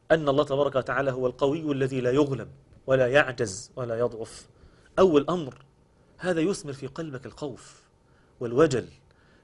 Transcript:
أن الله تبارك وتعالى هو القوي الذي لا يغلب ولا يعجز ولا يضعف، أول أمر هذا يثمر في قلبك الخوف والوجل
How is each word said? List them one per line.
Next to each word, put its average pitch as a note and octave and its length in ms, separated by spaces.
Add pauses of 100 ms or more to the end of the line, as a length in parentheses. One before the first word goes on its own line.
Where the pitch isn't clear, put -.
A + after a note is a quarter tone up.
(100)
أن D#3 180
الله C#3+ 160
تبارك C#3 320
وتعالى C3 340
هو B2+ 160
القوي D3 460
الذي C3+ 280
لا B2 100
يغلب C3 380 (380)
ولا C3 200
يعجز B2 680
ولا A#2 220
يضعف، A2+ 480 (520)
أول D#3 320
أمر E3 340 (540)
هذا E3+ 220
يثمر D#3 320
في C3+ 140
قلبك C3 400
الخوف - 560 (580)
والوجل B2 480 (560)